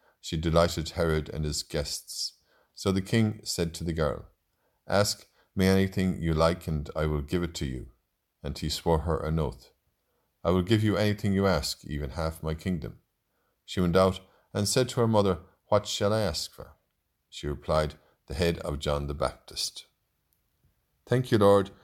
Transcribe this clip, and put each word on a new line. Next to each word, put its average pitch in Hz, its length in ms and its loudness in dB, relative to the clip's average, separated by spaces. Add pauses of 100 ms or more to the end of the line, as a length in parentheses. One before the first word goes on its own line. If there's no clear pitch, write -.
(220)
she - 160 -6
delighted 82 540 2
Herod 78 360 0
and 76 160 -8
his 73 180 -4
guests. - 760 -8 (360)
So 98 200 -2
the 95 80 0
king 107 420 0
said 82 300 -4
to - 100 -10
the 85 80 -4
girl, 73 380 -4 (580)
"Ask - 400 0 (300)
me 95 100 4
anything 95 540 2
you 82 120 2
like, 82 360 2
and 76 260 -4
I 78 100 0
will 76 160 0
give 87 220 -2
it 80 120 -6
to 76 100 -6
you." 64 260 -10 (500)
And 73 160 -6
he 78 120 -4
swore 82 300 2
her 78 220 -2
an 80 180 -2
oath, 67 320 -6 (760)
"I 85 40 4
will 92 120 4
give 107 220 2
you 101 140 2
anything 104 340 0
you 98 160 2
ask, - 380 -2
even 73 240 -8
half 80 340 -6
my 80 100 -4
kingdom." 87 460 -6 (640)
She - 160 -6
went 90 160 2
out 95 240 4 (340)
and 101 140 -2
said 127 220 0
to - 100 -4
her 117 80 2
mother, 98 320 4 (280)
"What 104 200 2
shall 104 240 -2
I 110 80 0
ask 92 320 -4
for?" - 240 -20 (540)
She - 180 -10
replied, 78 500 -2 (280)
"The - 80 -12
head 85 260 2
of 71 200 -4
John 71 280 -2
the 73 60 -6
Baptist." - 720 -6 (1200)
Thank 127 260 0
you, 117 60 6
Lord, 101 340 6 (120)